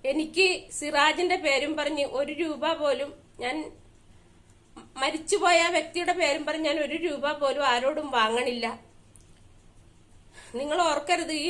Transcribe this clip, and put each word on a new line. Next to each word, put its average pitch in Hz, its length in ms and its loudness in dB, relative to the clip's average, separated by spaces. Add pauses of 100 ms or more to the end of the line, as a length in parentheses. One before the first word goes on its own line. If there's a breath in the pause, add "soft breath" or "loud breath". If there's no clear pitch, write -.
(120)
എനിക്ക് 320 360 2 (240)
സിറാജിന്റെ 302 720 2
പേരും 285 320 2
പറഞ്ഞ് 294 280 -2
ഒരു 277 360 -4
രൂപ 311 400 -2
പോലും 285 300 0 (280)
ഞാൻ, 254 160 -4 (1500)
മരിച്ചുപോയ 339 560 2 (100)
ആ - 20 2
വ്യക്തിയുടെ 349 440 0
പേരും 311 320 2
പറഞ്ഞ് 311 240 -2
ഞാൻ 311 160 0
ഒരു 294 200 -6
രൂപ 285 260 -2 (100)
പോലും 277 220 0 (100)
ആരോടും 269 380 0
വാങ്ങണില്ല. 240 540 0 (1900 loud breath)
നിങ്ങൾ 294 260 -2
ഓർക്കരുത്, 320 500 0
ഈ 302 180 -2